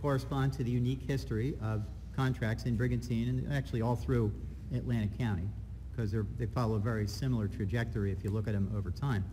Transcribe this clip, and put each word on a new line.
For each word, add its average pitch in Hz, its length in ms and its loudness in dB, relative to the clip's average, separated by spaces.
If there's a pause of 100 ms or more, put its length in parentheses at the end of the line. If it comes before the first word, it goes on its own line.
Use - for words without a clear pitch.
correspond 135 520 0
to 131 100 -2
the 117 80 0
unique 123 360 2
history 131 540 0
of 107 220 0 (320)
contracts 123 500 0
in 123 100 2
Brigantine 117 540 2
and 127 240 0
actually 131 280 0
all 120 140 4
through 117 380 2 (400)
Atlantic 117 440 0
County, 98 300 0 (480)
'cause 107 160 0
they're, 107 140 0 (120)
they 120 80 -2
follow 110 300 2
a 104 40 2
very 107 280 2
similar 117 400 0
trajectory 107 640 0
if 92 120 -4
you 104 80 0
look 104 160 0
at 107 80 0
'em 98 200 2
over 92 160 -2
time. 113 420 0